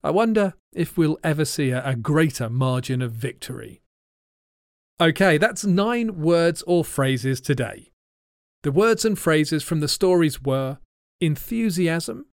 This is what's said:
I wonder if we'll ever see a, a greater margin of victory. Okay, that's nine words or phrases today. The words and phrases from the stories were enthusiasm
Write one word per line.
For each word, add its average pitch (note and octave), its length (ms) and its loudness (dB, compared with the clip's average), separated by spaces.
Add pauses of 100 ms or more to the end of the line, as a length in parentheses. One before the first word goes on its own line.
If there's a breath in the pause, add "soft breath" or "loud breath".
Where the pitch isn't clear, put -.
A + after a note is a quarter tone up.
I C#3 80 -2
wonder G#3 440 0 (200)
if E3 240 -4
we'll D#3 260 2
ever D3+ 220 0
see C#3 240 -2
a, B2 120 -2
a C3+ 140 -4
greater C#3+ 540 0
margin B2+ 500 -2
of A#2+ 120 -4
victory. - 680 -10 (1200)
Okay, E3 380 4
that's G#3 260 0
nine G#3 560 0
words E3+ 460 2
or F3 180 2
phrases C3 560 -2
today. A#2+ 500 -4 (720)
The D3 80 -2
words G#3+ 340 2
and G#3 140 0
phrases D#3 440 2
from D#3+ 180 -2
the D3 80 -2
stories F3 540 2
were C#3 360 -2 (420)
enthusiasm F3 1160 -2